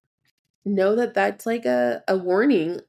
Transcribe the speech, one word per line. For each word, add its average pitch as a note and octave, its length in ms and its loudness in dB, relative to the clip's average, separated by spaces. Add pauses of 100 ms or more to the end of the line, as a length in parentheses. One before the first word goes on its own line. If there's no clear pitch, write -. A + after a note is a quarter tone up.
(640)
know G3+ 320 2
that A#3 200 -2
that's, G3+ 320 -2
like, A#3 180 -4
a, - 420 0
a F#3+ 80 2
warning F3+ 720 0